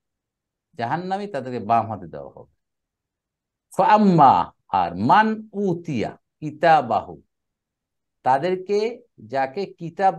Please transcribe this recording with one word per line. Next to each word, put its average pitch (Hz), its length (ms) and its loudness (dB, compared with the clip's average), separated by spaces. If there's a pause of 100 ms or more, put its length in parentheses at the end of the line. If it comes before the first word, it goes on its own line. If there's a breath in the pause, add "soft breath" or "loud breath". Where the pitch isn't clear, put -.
(720)
জাহান্নামী 180 540 -6
তাদেরকে 127 320 -8
বাম 110 320 0
হাতে 92 160 -12
দেওয়া 71 280 -16
হবে। 64 180 -20 (1200)
ফাআম্মা, 175 760 4 (140)
আর 87 280 -2
মান 208 560 0
উতিয়া 165 640 -6 (220)
কিতাবাহু, 127 840 0 (1040)
তাদেরকে 185 540 0 (540)
যাকে 135 300 -4 (160)
কিতাব 170 400 -2